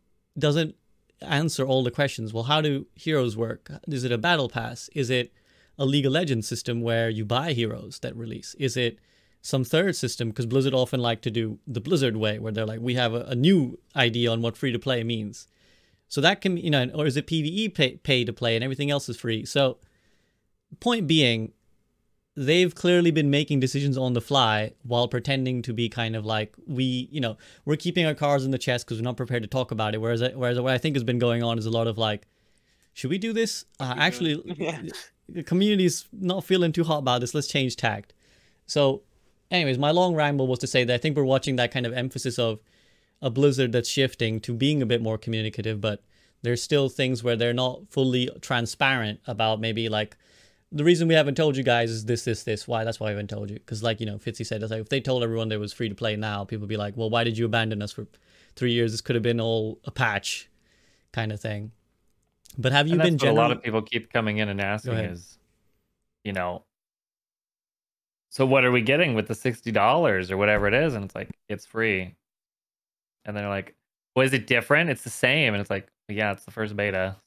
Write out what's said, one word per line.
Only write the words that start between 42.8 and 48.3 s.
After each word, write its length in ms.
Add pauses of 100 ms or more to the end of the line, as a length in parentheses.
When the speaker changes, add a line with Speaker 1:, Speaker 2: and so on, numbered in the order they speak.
Speaker 1:
a 80
Blizzard 420
that's 180
shifting 520
to 120
being 280
a 40
bit 160
more 160
communicative, 640
but 240 (380)
there's 200
still 280
things 340
where 120
they're 180
not 360
fully 400 (120)